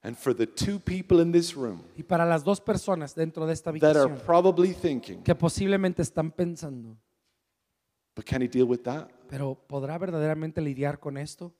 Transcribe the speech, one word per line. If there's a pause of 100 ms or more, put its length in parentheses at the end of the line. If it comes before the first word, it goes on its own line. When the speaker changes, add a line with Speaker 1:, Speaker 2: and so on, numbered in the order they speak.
Speaker 1:
And
for
the
two
people
in
this
room (120)
Speaker 2:
Y
para
las
dos
personas
dentro
de
esta
Speaker 1:
that
are
Speaker 2:
habitación
Speaker 1:
probably
thinking,
Speaker 2:
que
posiblemente
están
pensando, (1200)
Speaker 1:
"But
can
he
deal
with
that?" (200)
Speaker 2:
"Pero, (140)
¿podrá
verdaderamente
lidiar
con
esto?"